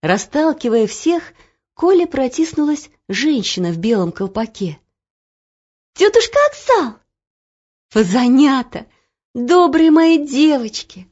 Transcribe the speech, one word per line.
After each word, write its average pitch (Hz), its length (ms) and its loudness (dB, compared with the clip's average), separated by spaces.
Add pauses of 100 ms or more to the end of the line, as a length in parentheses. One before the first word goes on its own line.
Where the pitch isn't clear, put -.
расталкивая 233 840 -2
всех, 330 460 -4 (420)
к - 80 -10
Оле 349 240 2
протиснулась 294 840 -4 (180)
женщина 202 640 -2
в 165 80 -6
белом 185 340 -2
колпаке. 196 680 -8 (1120)
Тётушка 440 440 2 (120)
Оксал! 370 480 -4 (880)
Фазанята! 247 960 0 (480)
Добрые 320 560 2
мои 330 360 4
девочки! 262 840 -2